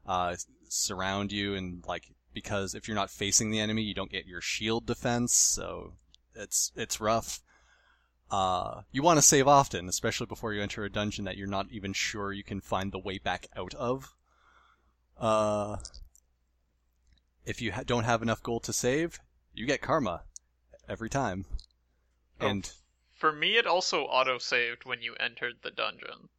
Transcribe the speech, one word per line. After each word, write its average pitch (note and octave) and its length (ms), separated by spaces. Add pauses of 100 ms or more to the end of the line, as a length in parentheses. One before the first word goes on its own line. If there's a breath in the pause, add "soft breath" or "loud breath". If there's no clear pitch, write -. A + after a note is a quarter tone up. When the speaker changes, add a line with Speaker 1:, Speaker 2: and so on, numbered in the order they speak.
Speaker 1:
uh, F2+ 300 (320)
surround G2 640
you G2+ 220
and, F2+ 320
like, - 280 (220)
because G2+ 380
if G#2+ 120
you're A2 80
not G2 160
facing G#2+ 400
the A2 100
enemy, G#2+ 220
you G#2 120
don't G2 180
get F#2+ 140
your F2 160
shield A2+ 420
defense, A#2+ 500
so F2 600 (400)
it's, - 420
it's A2+ 240
rough. A2 400 (880 soft breath)
Uh, F#2 520 (100)
you C3+ 100
wanna D#3 200
save C#3 260
often, C3 400
especially A2+ 380
before G#2+ 260
you G#2 80
enter G#2 240
a G2 80
dungeon G#2 320
that F#2+ 140
you're G2 80
not G2 260
even G2 220
sure G2+ 400
you G2+ 100
can G2 160
find G2 320
the G2 60
way F#2+ 180
back F2+ 300 (100)
out F#2+ 160
of. C3 420 (1040 soft breath)
Uh, G#2 600 (1700)
if A#2 160
you G#2+ 100
ha-, B2+ 140
don't A#2+ 180
have A#2 160
enough A2+ 220
gold A#2 220
to A2+ 100
save, D3+ 440 (360)
you G#2+ 100
get C3+ 160
karma A#2+ 440 (600)
every A2 220
time. G2+ 380 (920)
Speaker 2:
Oh, G#2+ 100
Speaker 1:
And G2+ 220 (440)
Speaker 2:
for D#3 180
me, E3+ 240
it A3+ 100
also F3 360
auto-saved B2+ 840
when B2 160
you A#2 140
entered A#2+ 480
the - 80
dungeon. - 580 (100)